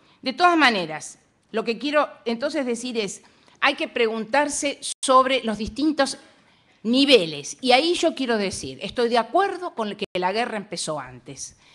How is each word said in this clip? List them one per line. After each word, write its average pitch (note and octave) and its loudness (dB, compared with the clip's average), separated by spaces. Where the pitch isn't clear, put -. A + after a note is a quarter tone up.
De C4 -4
todas F4 4
maneras, F#3 0
lo G#3+ -2
que A3+ -2
quiero D4 0
entonces C4+ -2
decir A#3+ -4
es, G3 -6
hay C#4 2
que D4+ -6
preguntarse B3 0
sobre C4 4
los G#3+ -4
distintos C4+ 0
niveles. A3 4
Y B3 2
ahí D#4+ 4
yo E4 0
quiero A#3+ -2
decir, F#3 -6
estoy A#3 -2
de A#3 2
acuerdo F4 0
con G#3 -6
que G#3 -10
la F#3 -2
guerra A3 -2
empezó E3+ -6
antes. B2+ -16